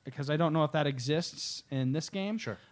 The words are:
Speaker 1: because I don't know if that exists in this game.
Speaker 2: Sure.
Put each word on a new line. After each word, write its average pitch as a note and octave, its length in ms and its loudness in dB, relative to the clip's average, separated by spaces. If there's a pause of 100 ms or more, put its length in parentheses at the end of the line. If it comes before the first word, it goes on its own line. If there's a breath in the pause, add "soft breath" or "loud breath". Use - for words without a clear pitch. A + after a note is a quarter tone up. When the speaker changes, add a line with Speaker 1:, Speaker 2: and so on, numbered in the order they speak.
Speaker 1:
because C#3 260 -6
I D3+ 80 4
don't E3 160 4
know D#3+ 100 6
if D3 80 0
that D3+ 140 4
exists C#3+ 840 -2
in C3 220 2
this D#3 160 -2
game. G3+ 300 -4
Speaker 2:
Sure. A2 180 -6 (160 soft breath)